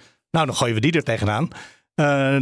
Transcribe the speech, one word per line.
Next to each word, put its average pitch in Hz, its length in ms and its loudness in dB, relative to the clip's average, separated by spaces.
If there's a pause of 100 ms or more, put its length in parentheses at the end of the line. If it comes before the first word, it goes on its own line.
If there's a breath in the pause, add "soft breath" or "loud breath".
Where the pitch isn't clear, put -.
(300 soft breath)
Nou, 160 160 0
dan 120 80 -4
gooien 120 200 0
we 107 60 0
die 147 120 2
er 160 100 2
tegenaan. 113 460 -2 (460 loud breath)
Eh, 139 480 2